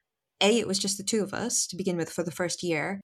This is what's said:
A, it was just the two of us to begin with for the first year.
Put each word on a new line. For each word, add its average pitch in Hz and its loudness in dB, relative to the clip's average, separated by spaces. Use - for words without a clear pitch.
A, 214 6
it - 0
was 196 0
just 196 -2
the 202 -10
two 214 2
of 196 -4
us - 0
to 180 -8
begin 180 0
with 160 -2
for 180 -2
the 170 -6
first 175 -4
year. 170 -2